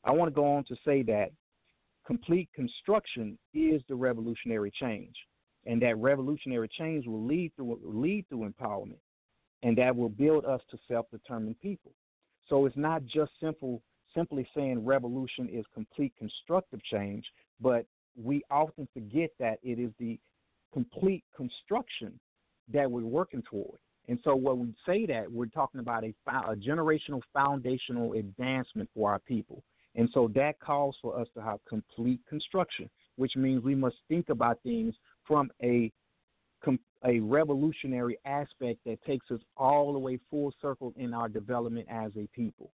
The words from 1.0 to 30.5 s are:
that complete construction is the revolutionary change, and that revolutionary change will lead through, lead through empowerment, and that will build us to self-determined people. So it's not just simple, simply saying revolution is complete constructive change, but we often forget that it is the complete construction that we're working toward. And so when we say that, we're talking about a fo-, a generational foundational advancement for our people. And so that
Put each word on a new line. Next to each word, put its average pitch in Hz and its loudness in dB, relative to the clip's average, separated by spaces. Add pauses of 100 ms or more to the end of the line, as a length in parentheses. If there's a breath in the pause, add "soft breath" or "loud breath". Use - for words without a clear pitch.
that 104 2 (760)
complete 165 0
construction 127 -2 (160)
is 220 2
the 139 -4
revolutionary 117 -2
change, 110 -6 (480)
and 117 0
that 120 4
revolutionary 131 0
change 160 -4
will 110 -4
lead 160 -2
through, 120 -6
lead 165 -2
through 110 -6
empowerment, 101 -6 (640)
and 117 6
that 127 6
will 120 0
build 143 4
us 127 0
to 123 -16
self-determined 117 -4
people. - -8 (580)
So 139 6
it's 131 0
not 151 0
just 151 0
simple, 143 -4 (320)
simply 147 -2
saying 131 0
revolution 127 0
is 107 -6
complete 127 -4
constructive 131 -6
change, 101 -4 (340 soft breath)
but 117 2 (320)
we 131 -2
often 151 0
forget 135 -2 (100)
that 113 0
it 120 -4
is 120 -2
the 117 -6 (540)
complete 180 0 (120)
construction - -6 (540)
that 139 4
we're 120 -2
working 127 -2
toward. - -8 (260)
And 120 -2
so 143 6
when 131 2
we 117 -4 (120)
say 208 2
that, 113 -2
we're 120 -4
talking 135 -2
about 113 -4
a 110 -6 (100)
fo-, 120 -2
a 110 -2
generational 147 0 (140)
foundational 127 0
advancement 110 -4
for 104 2
our 101 2
people. - -6 (320)
And 117 4
so 120 6
that 147 2